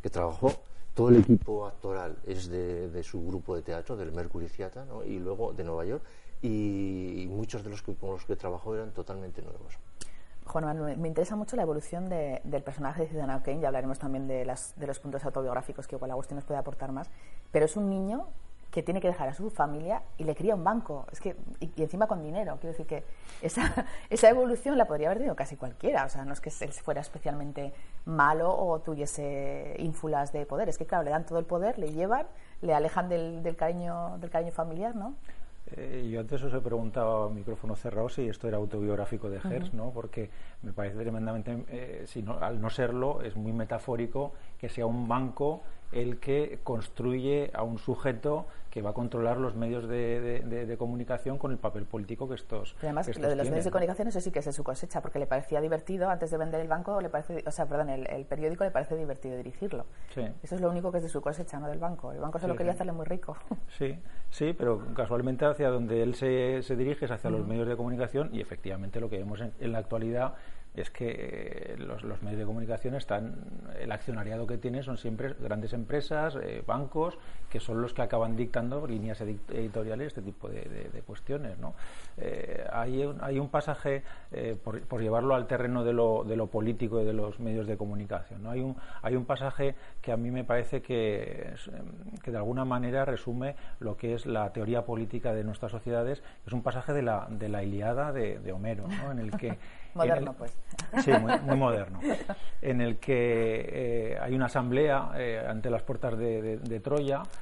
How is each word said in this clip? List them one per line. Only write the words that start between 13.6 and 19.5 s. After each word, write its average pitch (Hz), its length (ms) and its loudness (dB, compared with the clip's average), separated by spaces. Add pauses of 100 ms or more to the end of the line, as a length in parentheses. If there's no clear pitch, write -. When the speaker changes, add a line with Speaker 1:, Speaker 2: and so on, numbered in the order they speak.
Speaker 2:
ya 147 60 4
hablaremos 131 300 2
también 135 300 0
de 131 180 0
las, - 340 -4
de 147 60 -4
los 139 140 -4
puntos 139 260 -4
autobiográficos 131 600 -2
que - 80 -6
igual 131 160 -4
Agustín 135 240 -2
nos 139 100 -4
puede 143 140 -2
aportar 135 320 -2
más, 135 180 -6 (420)
pero 156 140 6
es 156 100 2
un 208 140 2
niño 196 380 0 (420)
que - 140 0
tiene 180 180 0
que 185 60 4
dejar 160 220 2
a 147 40 -2
su 202 160 -4
familia 156 540 0 (160)